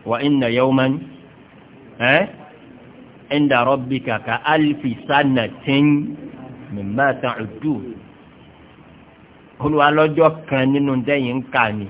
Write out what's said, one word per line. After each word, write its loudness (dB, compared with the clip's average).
Wa -4
inna 0
yawman, 2
eh, 4
inda 2
rabbika -2
ka -6
alfi 0
sanatin 0
mimma -2
ta'uddu. -6
Olúwa 2
lọ́jọ́ 4
kan 0
nínú 0
tẹ́yìn -2
ń -4
kà 0
ní. -6